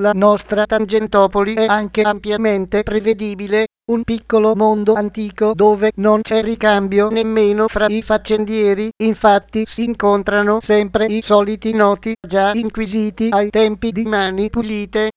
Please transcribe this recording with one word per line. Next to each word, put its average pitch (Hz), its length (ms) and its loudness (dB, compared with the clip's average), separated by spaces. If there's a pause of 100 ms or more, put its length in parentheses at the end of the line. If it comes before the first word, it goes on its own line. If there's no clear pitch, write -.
la 208 80 2
nostra 208 540 2
Tangentopoli 208 880 0
è 220 140 0
anche 208 340 0
ampiamente 208 800 -2
prevedibile, 208 840 -2 (240)
un 233 120 -2
piccolo 220 540 0
mondo 214 340 2
antico 214 640 -2
dove 208 400 2
non 214 240 2
c'è 220 240 -2
ricambio 208 640 2
nemmeno 220 600 0
fra 208 180 0
i 214 140 -2
faccendieri, 214 880 0 (140)
infatti 214 640 2
si 233 200 -6
incontrano 208 720 0
sempre 208 460 0
i 220 160 -2
soliti 208 500 0
noti, 214 420 2 (140)
già 196 240 0
inquisiti 220 800 -4
ai 208 180 2
tempi 214 440 0
di 220 100 -2
Mani 202 460 -2
Pulite, 214 680 -4